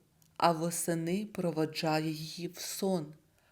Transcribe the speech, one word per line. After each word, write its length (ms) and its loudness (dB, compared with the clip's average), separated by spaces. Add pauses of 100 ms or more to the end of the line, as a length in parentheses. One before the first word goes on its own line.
(380)
а 140 6
восени 760 0
проводжає 840 0
її 360 -6
в 120 -10
сон, 540 -2 (380)